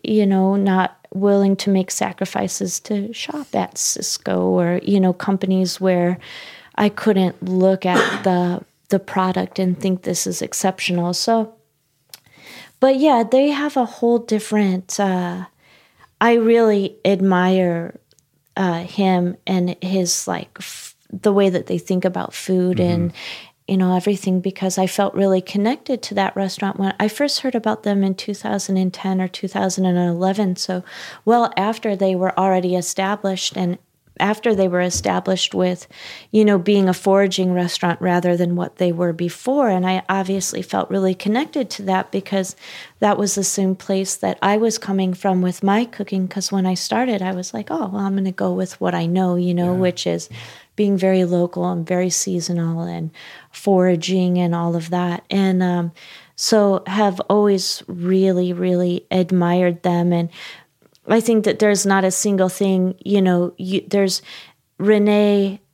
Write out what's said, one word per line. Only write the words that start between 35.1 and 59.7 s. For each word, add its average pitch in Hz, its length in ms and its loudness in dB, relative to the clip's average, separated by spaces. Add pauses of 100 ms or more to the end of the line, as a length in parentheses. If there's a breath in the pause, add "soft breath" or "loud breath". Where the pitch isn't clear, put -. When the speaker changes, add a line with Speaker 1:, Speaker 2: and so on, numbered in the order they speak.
Speaker 1:
with, 180 320 -2 (460 loud breath)
you 214 120 4
know, 202 140 4
being 190 300 2
a 185 60 2
foraging 190 600 2
restaurant 175 460 -2
rather 180 360 2
than 175 200 0
what - 200 -6
they 180 160 0
were 170 200 0
before. 220 580 -2
And 180 160 0
I 185 220 0
obviously 190 520 -2
felt 190 300 -2
really 190 240 2
connected 254 560 -2
to - 140 -10
that 190 280 -2
because 190 420 -4 (460 loud breath)
that 208 160 2
was 202 180 -2
the 202 100 -2
same 190 300 0
place 190 420 -4
that 190 260 -4
I 208 160 2
was 220 180 0
coming 190 380 -2
from 185 260 0
with 180 220 -2
my 208 240 2
cooking. 196 420 -6
'Cause - 240 -6
when 190 140 0
I 185 80 0
started, 214 480 -2
I 185 100 -4
was 180 220 -8
like, 214 160 -8
"Oh, 302 220 -4
well, 202 100 -4
I'm 196 140 -2
gonna 190 160 -2
go 185 200 -2
with 185 280 -4
what 180 140 0
I 170 120 -2
know," 180 300 2
you 180 180 0
know, 180 180 0
Speaker 2:
Yeah. 185 80 0
Speaker 1:
which 180 260 -2
is 170 220 -4 (480 loud breath)
being 202 200 2
very 185 280 4
local 175 460 0
and 170 160 -4
very 180 240 0
seasonal 170 720 -2
and 170 280 -6 (400 loud breath)
foraging 180 880 2
and 170 160 2
all 170 200 0
of 165 160 -4
that. 180 400 -2
And, 190 320 2
um, 175 300 0 (420 loud breath)
so 202 520 2
have 190 420 0
always 202 580 2
really, 180 680 0
really 180 580 0
admired 175 720 2